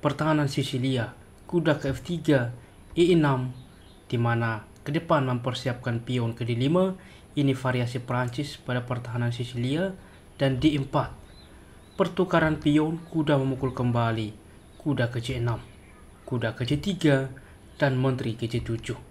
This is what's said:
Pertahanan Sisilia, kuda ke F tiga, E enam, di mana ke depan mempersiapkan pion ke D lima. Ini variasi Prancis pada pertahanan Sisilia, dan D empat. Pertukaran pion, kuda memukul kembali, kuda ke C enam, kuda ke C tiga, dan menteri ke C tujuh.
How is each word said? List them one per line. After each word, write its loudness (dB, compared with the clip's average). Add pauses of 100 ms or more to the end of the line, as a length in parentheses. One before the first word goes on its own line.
Pertahanan 2
Sisilia, -2 (340)
kuda 2
ke -4
F -6
tiga, 2 (460)
E 6
enam, 2 (560)
di -2
mana 0 (180)
ke -8
depan 2
mempersiapkan -2
pion -2
ke -6
D 0
lima. 2 (400)
Ini 4
variasi -2
Prancis -4
pada -4
pertahanan -4
Sisilia, -2 (460)
dan 2
D 4
empat. -2 (800)
Pertukaran 2
pion, 2 (140)
kuda 2
memukul -2
kembali, 0 (480)
kuda 0
ke -4
C -6
enam, -2 (640)
kuda -4
ke -4
C 0
tiga, 2 (480)
dan 4
menteri 0
ke -4
C -2
tujuh. -6 (120)